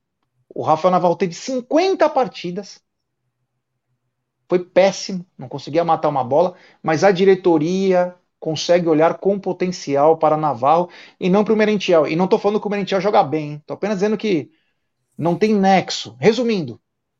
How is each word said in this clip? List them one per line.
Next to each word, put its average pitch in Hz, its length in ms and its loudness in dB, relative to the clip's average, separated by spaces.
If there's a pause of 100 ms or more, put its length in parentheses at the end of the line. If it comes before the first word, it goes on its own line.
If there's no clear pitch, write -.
(480)
O - 140 -10
Rafael 156 280 2
Navarro 175 240 2
teve 175 200 -4
cinquenta 302 760 0
partidas, 185 720 -6 (1700)
foi 180 160 0
péssimo, 185 600 0 (140)
não 131 100 -16
conseguia 147 360 -4
matar 160 240 0
uma 139 160 -2
bola, 156 300 0 (280)
mas 156 220 -2
a 202 80 6
diretoria 180 1040 2 (260)
consegue 165 480 0
olhar 160 300 2
com 196 200 -2
potencial 170 800 0
para 156 180 2
Navarro 156 540 0 (300)
e 185 100 0
não 208 140 4
pro 220 120 0
Merentiel. 196 500 2
E 160 100 -4
não 185 100 0
tô 185 120 2
falando 208 220 0
que 214 60 -8
o 196 40 -4
Merentiel 196 300 -2
joga 202 220 2
bem, 151 300 -4
hein? 151 140 -14
Tô 139 80 -10
apenas 202 220 -6
dizendo 214 220 -2
que 180 320 -4 (640)
não 170 200 -2
tem 214 180 2
nexo. 190 640 0
Resumindo, 196 640 0 (400)